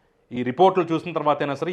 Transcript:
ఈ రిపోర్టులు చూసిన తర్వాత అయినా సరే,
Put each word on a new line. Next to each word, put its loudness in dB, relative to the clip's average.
ఈ -4
రిపోర్టులు 4
చూసిన -4
తర్వాత 0
అయినా -4
సరే, -4